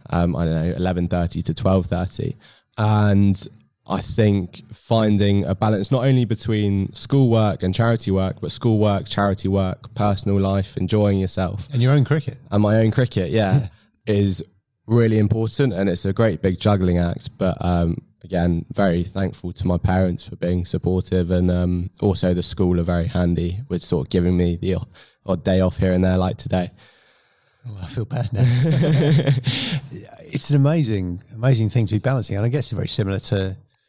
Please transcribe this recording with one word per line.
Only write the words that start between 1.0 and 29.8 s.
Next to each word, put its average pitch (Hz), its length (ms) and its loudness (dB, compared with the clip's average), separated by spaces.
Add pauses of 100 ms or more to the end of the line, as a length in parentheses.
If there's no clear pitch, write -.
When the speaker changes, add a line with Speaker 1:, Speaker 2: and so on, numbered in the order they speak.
Speaker 1:
thirty 87 340 -2
to - 120 -4
twelve 95 320 0
thirty. - 500 -4 (420)
And 104 560 4 (540)
I 95 120 -2
think 101 640 0 (100)
finding 104 720 2
a 95 80 -2
balance, 107 360 0
not 127 140 0
only 131 220 2
between 104 640 -2
schoolwork 113 720 2
and 92 100 0
charity 117 360 0
work, 95 300 0
but 85 120 -6
schoolwork, 104 560 2
charity 98 400 0
work, 95 460 -2
personal 101 440 0
life, 98 380 0
enjoying 101 420 2
yourself. 95 540 -4
Speaker 2:
And 120 100 0
your 131 100 4
own 143 120 4
cricket. - 340 -2 (140)
Speaker 1:
And 104 100 4
my 107 180 4
own 110 100 4
cricket, 101 400 0
yeah, 107 300 2
Speaker 2:
Yeah. 104 80 -4 (460)
Speaker 1:
is 98 300 2 (420)
really 113 320 4
important. 110 540 0
And 95 160 0
it's 87 160 -2
a 98 80 0
great 107 300 0
big 92 180 0
juggling 92 380 2
act. - 400 -4
But, 92 260 -2
um, 85 340 0 (260)
again, 85 400 0 (100)
very 87 300 0
thankful 90 480 -6
to 90 160 -6
my 90 100 0
parents 92 500 0
for - 60 -16
being 87 300 -2
supportive. 90 680 -2
And, 90 180 2
um, 90 420 0 (100)
also 92 340 2
the 87 80 0
school 90 380 0
are 85 40 0
very 85 220 0
handy 87 600 -2
with 90 140 -4
sort - 240 -2
of - 40 -12
giving 90 260 2
me 87 200 2
the 92 180 -2
o-, 90 140 -6 (360)
odd 92 200 -4
day 92 160 2
off 92 180 0
here 92 140 2
and 90 100 2
there, 92 160 2
like 92 200 -2
today. 90 320 -2 (960)
Speaker 2:
Oh, 104 120 -14
I 87 60 -10
feel 113 180 -8
bad 120 280 -6
now. 117 100 0
<laughs> 139 1000 2 (880)